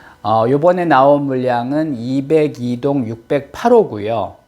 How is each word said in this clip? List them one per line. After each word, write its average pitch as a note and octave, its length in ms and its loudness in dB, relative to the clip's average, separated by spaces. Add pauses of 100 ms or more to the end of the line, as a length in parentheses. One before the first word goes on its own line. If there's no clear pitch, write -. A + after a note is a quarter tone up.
(220)
어, A2 260 0
요번에 E3+ 380 2
나온 C#3+ 380 4
물량은 C3 720 -2
이백이 B2+ 840 -2
동 C#3 260 -2
육백팔 C#3+ 640 -4
호고요. A2+ 600 -2 (120)